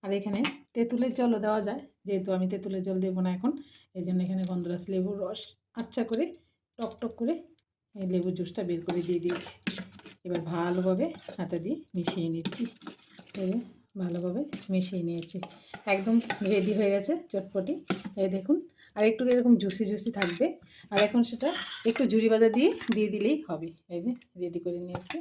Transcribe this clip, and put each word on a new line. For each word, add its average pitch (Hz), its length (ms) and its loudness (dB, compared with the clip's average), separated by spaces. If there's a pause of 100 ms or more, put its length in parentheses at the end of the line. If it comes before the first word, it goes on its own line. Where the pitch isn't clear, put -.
আর 196 180 -4
এখানে 202 200 -2 (320)
তেঁতুলের 240 420 0
জলও 240 320 2
দেওয়া 214 220 2
যায়, 247 140 -6 (220)
যেহেতু 190 300 -2
আমি 185 180 2
তেঁতুলের 190 360 -4
জল 190 180 0
দেবো 185 160 0
না 185 160 2
এখন, 233 140 0 (460)
এই 180 80 -6
জন্য 180 180 0
এখানে 190 260 -2
গন্ধরাজ 175 420 -4
লেবুর 190 320 0
রস 208 180 -6 (400)
আচ্ছা - 280 -4
করে 233 160 2 (540)
টক 226 120 -4 (100)
টক 226 180 -6
করে 240 140 0 (640)
এই 196 180 -6
লেবুর 180 240 2
জুসটা 180 320 -6
বের 170 180 -2
করে 175 200 -2
দিয়ে 175 160 2
দিয়েছি। - 300 -4 (680)
এবার 175 180 -2 (120)
ভালোভাবে 180 520 2 (320)
হাতা 180 260 -4
দিয়ে 254 140 -2 (160)
মিশিয়ে 175 420 -2
নিচ্ছি। 165 280 -4 (760)
এবার 196 200 0 (400)
ভালোভাবে 180 400 -2 (280)
মিশিয়ে 185 380 0
নিয়েছি, 170 300 -6 (560)
একদম 196 220 2 (360)
রেডি 202 260 4
হয়ে 202 180 4
গেছে 202 180 0 (180)
চটপটি। 190 420 -2 (480)
এই 190 140 2
দেখুন, 196 220 2 (380)
আর 208 140 2
একটু 226 120 0 (100)
এরকম 247 300 8
জুসি 196 280 0
জুসি 214 200 -2 (100)
থাকবে। 180 260 2 (440)
আর 202 180 2
এখন 240 220 4
সেটা 262 200 -2 (400)
একটু 247 220 2
ঝুরি 220 220 6
ভাজা 220 220 8
দিয়ে, 285 140 6 (260)
দিয়ে 214 200 2
দিলেই 220 220 2 (100)
হবে। 165 200 -6 (260)
এই 175 120 -4
যে 247 60 -2 (300)
রেডি 175 240 -6
করে 175 200 -4
নিয়েছি 180 360 -10